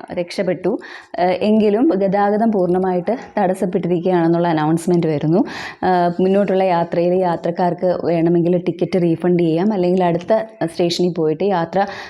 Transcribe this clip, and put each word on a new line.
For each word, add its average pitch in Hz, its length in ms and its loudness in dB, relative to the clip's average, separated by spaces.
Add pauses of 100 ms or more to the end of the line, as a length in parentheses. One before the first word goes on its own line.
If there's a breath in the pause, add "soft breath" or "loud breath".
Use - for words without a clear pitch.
(140)
രക്ഷപ്പെട്ടു. 180 640 -2 (400 loud breath)
ആ, 170 40 0
എങ്കിലും 214 640 2
ഗതാഗതം 202 640 2
പൂർണ്ണമായിട്ട് 185 640 0 (220 loud breath)
തടസ്സപ്പെട്ടിരിക്കുകയാണെന്നുള്ള 175 1080 0
അനൗൺസ്മെന്റ് 165 580 2
വരുന്നു. 156 380 2 (380 loud breath)
ആ, 180 380 2
മുന്നോട്ടുള്ള 190 420 2
യാത്രയിൽ 175 520 0
യാത്രക്കാർക്ക് 175 920 -2
വേണമെങ്കിൽ 170 540 2
ടിക്കറ്റ് 175 440 -2
റീഫണ്ട് 175 400 0
ചെയ്യാം, 170 300 0
അല്ലെങ്കിൽ 180 320 0
അടുത്ത 175 380 0 (220)
സ്റ്റേഷനിൽ 170 480 -2
പോയിട്ട് 156 320 -2
യാത്ര 185 420 -2 (240 loud breath)